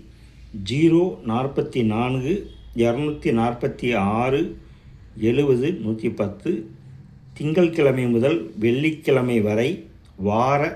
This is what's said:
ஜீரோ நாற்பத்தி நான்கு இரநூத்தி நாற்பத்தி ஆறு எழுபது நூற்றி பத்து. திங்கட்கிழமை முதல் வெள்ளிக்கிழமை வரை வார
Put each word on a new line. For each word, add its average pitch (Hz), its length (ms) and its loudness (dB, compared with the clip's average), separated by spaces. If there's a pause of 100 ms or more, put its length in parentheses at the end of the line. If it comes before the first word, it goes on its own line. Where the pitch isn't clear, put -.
(720)
ஜீரோ 160 320 4 (300)
நாற்பத்தி 135 520 -2
நான்கு 127 500 0 (420)
இரநூத்தி 135 640 0
நாற்பத்தி 120 500 -2 (300)
ஆறு 135 220 0 (880)
எழுபது 131 420 2
நூற்றி 110 400 -4 (100)
பத்து. 101 300 -4 (880)
திங்கட்கிழமை 151 640 2
முதல் 120 340 2 (180)
வெள்ளிக்கிழமை 127 840 2
வரை 107 300 2 (600)
வார 131 320 2 (140)